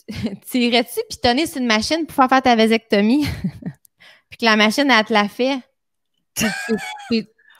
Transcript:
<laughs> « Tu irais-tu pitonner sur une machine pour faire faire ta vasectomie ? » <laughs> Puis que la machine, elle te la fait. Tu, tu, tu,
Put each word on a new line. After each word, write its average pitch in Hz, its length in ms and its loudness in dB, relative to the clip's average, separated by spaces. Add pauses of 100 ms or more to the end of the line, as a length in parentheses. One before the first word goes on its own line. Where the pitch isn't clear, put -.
<laughs> « - 0 - (440)
Tu 254 80 -2
irais-tu 240 500 0
pitonner 262 380 -2
sur - 160 -10
une 247 40 -2
machine 233 380 0
pour - 100 -14
faire 262 140 4
faire 262 140 4
ta 247 120 4
vasectomie ? » 220 720 2 (180)
<laughs> - 840 -14
Puis - 120 -20
que 233 40 -2
la 220 120 4
machine, 220 340 2
elle 220 160 4
te 233 60 -4
la 208 160 2
fait. 262 300 -4 (760)
Tu, 214 100 -4 (220)
tu, 226 80 -2 (360)
tu, 226 160 -2 (340)